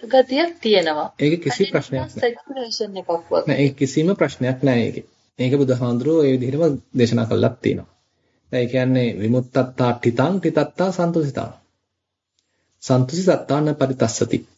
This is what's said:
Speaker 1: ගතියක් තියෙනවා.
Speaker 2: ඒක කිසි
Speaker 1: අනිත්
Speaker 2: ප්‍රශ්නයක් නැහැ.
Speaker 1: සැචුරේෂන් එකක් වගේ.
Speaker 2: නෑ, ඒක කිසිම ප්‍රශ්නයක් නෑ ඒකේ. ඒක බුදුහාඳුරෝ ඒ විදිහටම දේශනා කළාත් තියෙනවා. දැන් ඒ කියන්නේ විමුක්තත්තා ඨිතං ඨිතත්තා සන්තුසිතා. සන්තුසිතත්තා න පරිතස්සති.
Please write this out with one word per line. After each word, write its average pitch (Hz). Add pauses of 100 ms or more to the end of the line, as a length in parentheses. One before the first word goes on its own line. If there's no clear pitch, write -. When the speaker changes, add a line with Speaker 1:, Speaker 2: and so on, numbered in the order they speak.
Speaker 1:
ගතියක් 262
තියෙනවා. 185
Speaker 2:
ඒක 156
කිසි 151
Speaker 1:
අනිත් -
Speaker 2:
ප්‍රශ්නයක් 139
නැහැ. -
Speaker 1:
සැචුරේෂන් 233
එකක් 180
වගේ. 170
Speaker 2:
නෑ, 135
ඒක 139
කිසිම 156
ප්‍රශ්නයක් 131
නෑ 127
ඒකේ. - (320)
ඒක 123
බුදුහාඳුරෝ 127
ඒ 139
විදිහටම 131 (140)
දේශනා 120
කළාත් 107
තියෙනවා. 95 (600)
දැන් 127
ඒ 117
කියන්නේ 127
විමුක්තත්තා 123
ඨිතං 123
ඨිතත්තා 170
සන්තුසිතා. 170 (1300)
සන්තුසිතත්තා 147
න 151
පරිතස්සති. 131 (200)